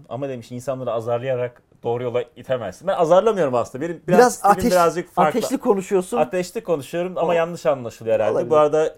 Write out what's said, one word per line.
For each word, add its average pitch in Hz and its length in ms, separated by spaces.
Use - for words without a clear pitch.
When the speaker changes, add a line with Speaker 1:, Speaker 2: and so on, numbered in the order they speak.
Speaker 1:
ama," 135 200
demiş, 123 220
"insanları 123 400
azarlayarak 120 720
doğru 120 200
yola 120 200
itemezsin." 123 520
Ben 190 80
azarlamıyorum 175 600
aslında. 123 300
Benim 170 220
biraz 202 120
Speaker 2:
Biraz 240 160
Speaker 1:
stilim 202 160
Speaker 2:
ateş-, 202 200
Speaker 1:
birazcık 170 380
farklı. 180 300
Speaker 2:
ateşli 226 180
konuşuyorsun. 196 600
Speaker 1:
Ateşli 196 460
konuşuyorum 175 540
ama 139 120
Speaker 2:
O- 170 40
Speaker 1:
yanlış 170 320
anlaşılıyor 120 500
herhalde. 107 160
Speaker 2:
Olabilir. - 180
Speaker 1:
Bu 156 80
arada 151 400